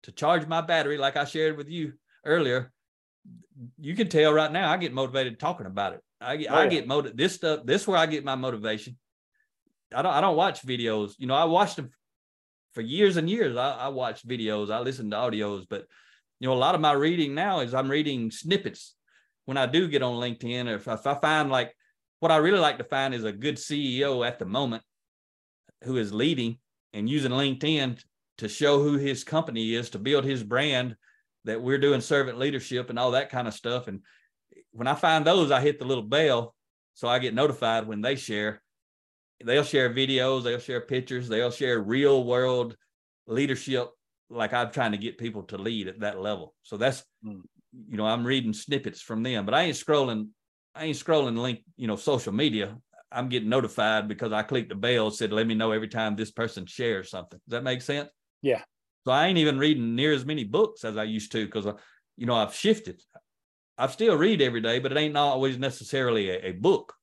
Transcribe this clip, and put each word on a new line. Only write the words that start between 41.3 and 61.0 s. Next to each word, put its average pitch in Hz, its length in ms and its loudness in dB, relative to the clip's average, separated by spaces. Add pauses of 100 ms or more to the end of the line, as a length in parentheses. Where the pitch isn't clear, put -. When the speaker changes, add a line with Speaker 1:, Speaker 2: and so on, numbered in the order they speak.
Speaker 1:
share 123 300 0
real 131 440 4
world 123 520 0 (500)
leadership, 131 640 -2 (400)
like 117 240 -2
I'm 120 180 -2
trying 117 200 0
to 104 60 -4
get 110 200 -10
people 110 260 -8
to 104 140 -12
lead 101 300 -6
at 92 120 -14
that 101 180 -4
level. 95 440 -8
So - 160 -12
that's, 127 260 -2 (200)
Speaker 2:
Mm. 104 180 -14 (460)
Speaker 1:
you - 100 -8
know, 107 80 0
I'm 117 200 0
reading 123 280 0
snippets - 480 -6
from 113 200 -6
them, 117 220 -2
but 104 100 0
I 156 100 4
ain't 156 120 -2
scrolling, 123 540 0 (440)
I 156 120 -8
ain't 147 100 -4
scrolling 143 420 0
link, 120 220 -4 (160)
you 127 100 -6
know, 107 100 -2
social 120 360 -2
media. 110 460 -2 (340)
I'm 127 160 -4
getting 120 200 -2
notified 110 600 0
because 107 240 -4
I 107 100 0
clicked 120 280 -2
the 95 40 -8
bell, 110 380 2
said, 107 200 -2
"Let 110 140 2
me 113 80 0
know 110 160 2
every 110 180 -2
time 110 280 -2
this 107 160 -6
person 113 340 -6
shares 107 420 -4
something." 90 380 -14
Does 117 60 -10
that 120 100 -4
make 127 200 -4
sense? 143 280 -6 (320)
Speaker 2:
Yeah. 127 220 0 (400)
Speaker 1:
So 127 80 0
I 147 160 4
ain't 185 100 2
even 151 220 4
reading 135 340 2
near 143 180 2
as 131 140 0
many 151 180 -4
books 180 400 0
as 110 120 -6
I 107 80 -2